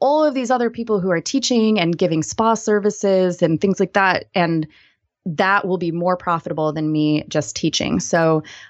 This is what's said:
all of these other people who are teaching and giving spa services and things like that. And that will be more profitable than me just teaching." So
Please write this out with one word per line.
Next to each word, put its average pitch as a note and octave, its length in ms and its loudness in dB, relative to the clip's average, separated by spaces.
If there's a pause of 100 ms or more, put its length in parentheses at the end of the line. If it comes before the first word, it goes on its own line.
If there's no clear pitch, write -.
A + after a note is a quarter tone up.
all D4+ 220 2
of D4 120 2
these B3 160 -2
other A#3+ 180 0
people A3+ 300 -2
who F#3 100 -2
are E3+ 100 2
teaching A3 600 0
and E3+ 180 0
giving E3 240 0
spa A3+ 320 0
services G3 880 0
and D#3+ 180 2
things G3 200 0
like F#3 140 0
that. F#3+ 320 2 (100)
And E3 320 0 (580)
that G3 420 0
will F3+ 120 -2
be E3+ 120 -4
more F3 240 0
profitable D#3+ 560 -2
than D#3 200 -2
me D3+ 360 0
just - 280 -4
teaching." - 440 -2
So D#3+ 440 0 (260)